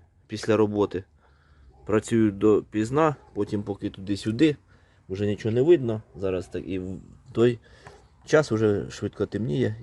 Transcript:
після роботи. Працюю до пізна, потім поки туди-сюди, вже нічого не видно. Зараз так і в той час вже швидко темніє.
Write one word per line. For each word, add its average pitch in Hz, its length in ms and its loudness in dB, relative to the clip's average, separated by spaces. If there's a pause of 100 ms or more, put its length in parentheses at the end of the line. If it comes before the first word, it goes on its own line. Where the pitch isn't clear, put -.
(260)
після 107 300 0
роботи. 104 480 2 (800)
Працюю 107 460 2
до 101 380 4
пізна, 135 460 0 (180)
потім 104 280 -4
поки 101 280 -6
туди-сюди, 110 640 -2 (520)
вже 98 180 -4
нічого 104 280 -4
не 123 80 2
видно. 131 400 2 (140)
Зараз 92 300 -4
так - 220 -10
і 95 100 -6
в 92 220 -10 (320)
той 117 260 2 (680)
час 151 260 2
вже 104 380 0
швидко - 360 -6
темніє. 113 560 -4